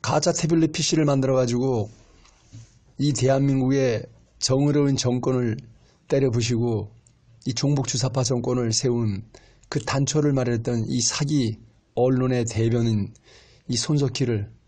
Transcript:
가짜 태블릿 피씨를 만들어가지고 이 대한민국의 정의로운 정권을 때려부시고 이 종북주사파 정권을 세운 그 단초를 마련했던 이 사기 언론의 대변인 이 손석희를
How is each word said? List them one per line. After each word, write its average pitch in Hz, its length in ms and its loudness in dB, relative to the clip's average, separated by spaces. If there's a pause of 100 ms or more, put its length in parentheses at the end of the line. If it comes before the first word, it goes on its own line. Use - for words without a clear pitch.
가짜 151 300 0
태블릿 160 400 2
피씨를 156 320 0
만들어가지고 131 840 2 (1080)
이 143 120 2
대한민국의 135 920 2 (320)
정의로운 143 600 2
정권을 123 600 -2 (500)
때려부시고 117 840 0 (540)
이 123 100 -4
종북주사파 135 680 -2
정권을 120 480 -2
세운 113 560 -2 (400)
그 - 160 -4
단초를 143 480 0
마련했던 120 580 0
이 123 120 -2
사기 139 580 -2 (360)
언론의 127 500 2
대변인 113 680 0 (520)
이 123 80 -4
손석희를 123 760 -2 (140)